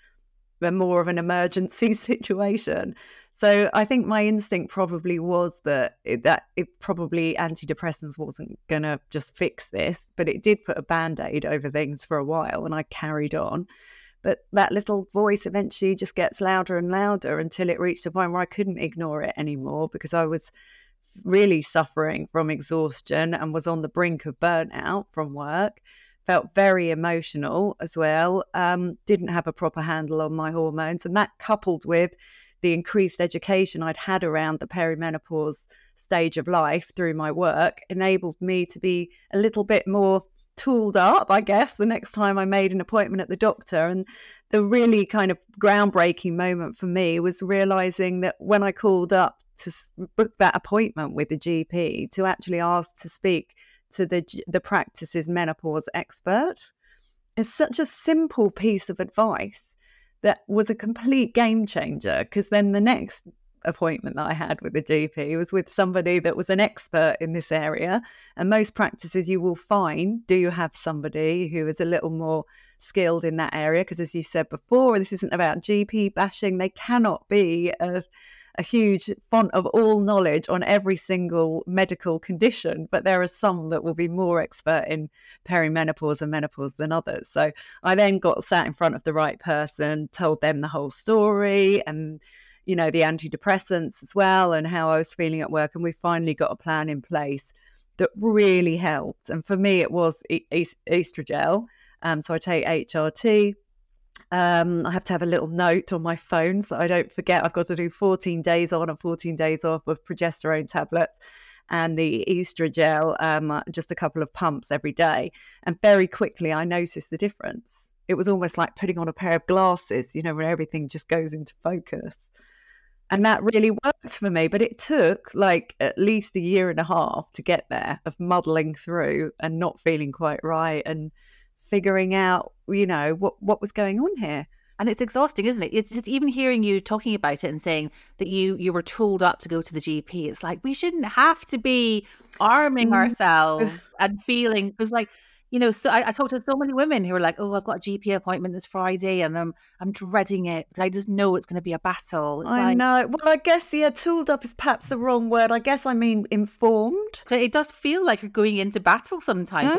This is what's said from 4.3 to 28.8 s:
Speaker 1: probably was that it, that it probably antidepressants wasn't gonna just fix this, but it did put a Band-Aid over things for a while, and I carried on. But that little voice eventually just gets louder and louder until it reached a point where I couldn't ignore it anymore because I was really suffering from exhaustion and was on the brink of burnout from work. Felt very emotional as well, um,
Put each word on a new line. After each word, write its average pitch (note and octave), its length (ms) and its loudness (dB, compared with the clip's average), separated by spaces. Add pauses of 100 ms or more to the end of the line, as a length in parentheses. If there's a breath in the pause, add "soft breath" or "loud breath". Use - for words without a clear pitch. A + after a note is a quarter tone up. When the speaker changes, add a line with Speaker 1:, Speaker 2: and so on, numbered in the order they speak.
Speaker 1:
probably F3 480 -2
was F3 440 -2
that C#3 400 0
it, A#2 200 -4
that D#3+ 200 4 (120)
it F3 100 -2 (140)
probably E3+ 540 -2
antidepressants D#3+ 840 -8
wasn't - 400 -12 (100)
gonna D3+ 300 -2 (120)
just - 260 -10
fix - 340 -4
this, - 460 -4
but E3 120 -2
it - 140 -4
did G#3 220 2
put - 140 -4
a C#3 40 -10
Band-Aid E3 640 -4
over D3 240 -4
things D3 340 -6
for D#3 120 -4
a C#3+ 80 -2
while, D#3 400 -4
and D#3 100 -6
I D#3 100 -4
carried D3+ 520 -6
on. F3 320 -4 (540 loud breath)
But G3 180 0 (120)
that G3 200 2
little G3+ 400 -2
voice G3+ 340 0
eventually F#3+ 480 -2
just F#3+ 220 -10
gets - 240 -2
louder F#3 360 0
and F3 140 -2
louder F#3+ 480 0
until E3+ 320 -2
it - 80 -2
reached F3 280 -2
a E3 40 -6
point F3+ 220 -2
where F3+ 100 -2
I E3+ 40 -2
couldn't F3 320 -4
ignore D#3 440 -6
it - 140 -4
anymore D3 520 -6
because - 240 -12
I E3 140 2
was D#3 240 -4 (720 soft breath)
really F#3 400 4
suffering D#3 640 -2
from D#3 240 -2
exhaustion D#3 840 -2
and D#3 220 -4
was D#3+ 140 -4
on E3 140 -2
the D#3 60 -6
brink E3+ 380 -2
of C#3 140 -8
burnout E3 720 -2
from D3 220 -6
work. D#3 460 -4 (460 soft breath)
Felt F3+ 280 0
very F#3 360 4
emotional E3 920 -2
as E3 160 -10
well, E3 480 2 (100)
um, F3+ 520 -2